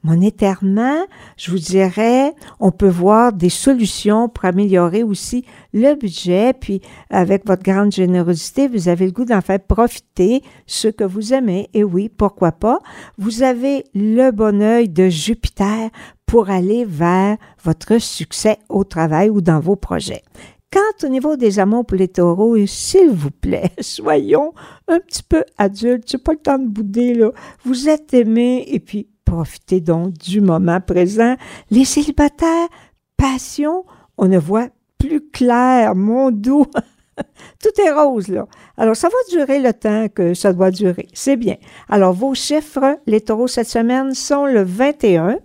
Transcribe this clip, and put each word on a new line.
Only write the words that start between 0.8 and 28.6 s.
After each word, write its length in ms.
je 120
vous 80
dirais, 760
on 120
peut 180
voir 440
des 160
solutions 800
pour 160
améliorer 580
aussi 400
le 220
budget. 580
Puis, 280
avec 380
votre 160
grande 280
générosité, 760
vous 220
avez 160
le 60
goût 140
d'en 160
faire 180
profiter 840
ceux 240
que 120
vous 300
aimez. 400
Et 100
oui, 260
pourquoi 420
pas ? 280
Vous 240
avez 440
le 360
bon 300
œil 260
de 220
Jupiter 800
pour 220
aller 360
vers 520
votre 360
succès 580
au 140
travail 460
ou 120
dans 180
vos 160
projets. 480
Quant 340
au 40
niveau 240
des 240
amours 260
pour 120
les 100
taureaux, 480
et 100
s'il 460
vous 180
plaît, 460
<laughs> 40
soyons 760
un 120
petit 220
peu 220
adultes. 480
C'est 100
pas 140
le 80
temps 180
de 100
bouder, 460
là. 160
Vous 260
êtes 260
aimés 500